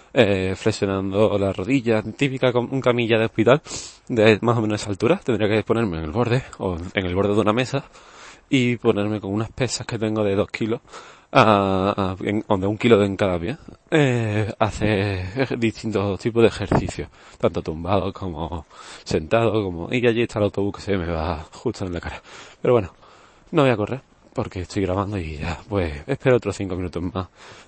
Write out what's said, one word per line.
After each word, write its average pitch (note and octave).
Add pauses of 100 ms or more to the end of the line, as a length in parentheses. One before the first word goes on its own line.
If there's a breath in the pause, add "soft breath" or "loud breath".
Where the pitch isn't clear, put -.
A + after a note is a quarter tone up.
(120)
eh, F#2+
flexionando G2
la G2
rodilla, A2
típica B2+
com-, A#2+
un C3
camilla A#2
de A2+
hospital A#2 (460 loud breath)
de A2
más A#2
o A#2
menos G#2+
esa -
altura. A#2
Tendría G#2+
que G#2
ponerme A2
en D#2+
el D2+
borde A#2 (140)
o F2+ (180)
en G2
el F2
borde G2+
de G#2+
una G#2
mesa C3 (640 loud breath)
y B2
ponerme G#2
con G2
unas G#2+
pesas -
que A#2
tengo G#2+
de G2
dos G2
kilos, A2+ (500 loud breath)
a, G2+
a, F#2 (100)
en, G#2+ (160)
de F#2+
un G#2+
kilo A2+
en G2
cada F#2
pie, F2 (340)
eh, A2+
hacer G2+
ej-, C3
distintos G2+
tipos A#2
de A2
ejercicios, - (300 soft breath)
tanto -
tumbado F2
como E2 (380 loud breath)
sentado, G#2+
como, F2
y A#2+
allí A#2
está A2
el G#2
autobús G2+
que -
se G2+
me E2+
va D#2+
justo -
en F2+
la E2
cara. - (400 loud breath)
Pero C#3
bueno, G2+ (600 soft breath)
no D#3+
voy C3
a A2
correr G#2 (320)
porque G2+
estoy F#2+
grabando G2
y D#2
ya, E2
pues, E2
espero C3
otros G2+
cinco F#2
minutos F2+
más F#2 (400 loud breath)